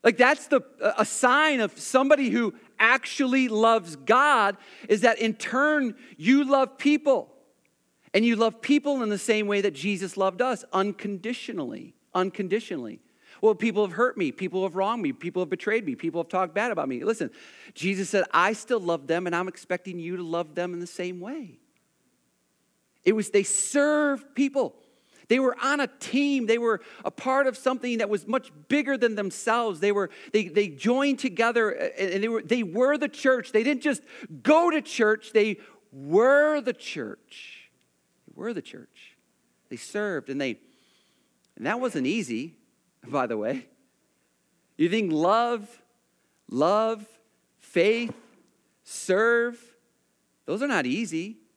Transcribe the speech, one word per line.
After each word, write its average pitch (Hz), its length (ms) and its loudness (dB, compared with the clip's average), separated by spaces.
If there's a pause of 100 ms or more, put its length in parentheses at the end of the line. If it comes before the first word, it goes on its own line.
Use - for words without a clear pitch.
Like, 233 140 6
that's 262 300 4
the, 277 140 4 (360)
a 208 80 2
sign 269 560 2
of 202 180 -4
somebody 269 500 0
who 226 260 0 (240)
actually 254 680 2
loves 220 480 2
God, 214 600 4 (320)
is 208 120 2
that 226 180 4
in 220 160 0
turn 277 600 0 (220)
you 262 260 4
love 269 340 2
people. 294 540 2 (840)
And 214 120 4
you 233 100 4
love 226 260 0
people 285 420 2
in 214 60 -2
the 208 100 0
same 214 280 0
way 202 140 0
that 185 140 -2
Jesus 185 420 -4
loved 190 240 0
us, 247 320 -2
unconditionally. 196 1200 -6 (220)
Unconditionally. 185 840 -4 (420)
"Well, 214 140 6
people 208 300 0
have 175 100 -8
hurt 247 220 0
me, 156 140 0
people 185 320 -4
have 175 120 -4
wronged 208 280 -2
me, 139 100 -2
people 180 280 -6
have 160 80 -4
betrayed 208 360 -2
me, 143 100 -4
people 165 240 -4
have 165 100 -6
talked 185 240 -2
bad 226 180 -2
about 151 180 -4
me." 123 140 -6
Listen, 208 260 -2 (460)
Jesus 190 340 -4
said, 202 240 0
"I 180 200 4
still 233 260 -4
love 170 280 -4
them, 175 200 -2
and 170 80 -4
I'm 185 120 -2
expecting 180 520 -8
you 170 180 -8
to 180 60 -8
love 165 320 -6
them 180 180 -6
in 175 60 -8
the 175 80 -10
same 180 340 -8
way." 220 380 -14 (1400)
It 202 100 4
was, 214 160 -2
they 202 140 2
served 285 920 0
people. 269 400 -2 (520)
They 247 120 2
were 254 240 0
on 285 160 0
a 269 80 0
team. 277 580 -2
They 226 120 2
were 226 240 0 (240)
a - 40 -4
part 262 380 0
of 254 100 -4
something 247 420 -2
that 202 100 -2
was 208 180 -2
much 233 240 -4 (160)
bigger 269 300 0
than 226 180 2
themselves. 208 640 -2
They 202 140 2
were, 202 160 0 (240)
they, 208 160 2
they 208 180 2
joined 254 520 0
together, 226 500 0
and 185 520 -2
they 220 60 -2
were, 226 140 -2
they 226 220 0
were 247 340 2
the 285 100 -2
church. 262 460 0
They 220 100 4
didn't 269 180 0
just 285 220 -2 (400)
go 330 260 6
to 302 120 0
church. 214 520 -2
They 214 240 2 (360)
were 262 680 4
the 233 140 -4
church. - 960 -14 (560)
They - 80 -20
were 226 180 -8
the 180 80 -6
church. - 560 -20 (520)
They 123 80 -12
served, 202 520 -8
and 139 100 -6
they, 131 200 -4 (960)
and 117 100 -12
that 214 140 -2
wasn't 180 280 -2
easy, 151 480 -4 (520)
by 127 180 -2
the 110 120 -4
way. 120 300 -6 (1120)
You 165 120 0
think 196 240 0
love, 208 680 0 (680)
love, 208 560 0 (520)
faith, 220 560 0 (720)
serve, 233 760 0 (840)
those 196 160 -4
are 285 60 -2
not 202 180 0
easy. 180 520 -4 (200)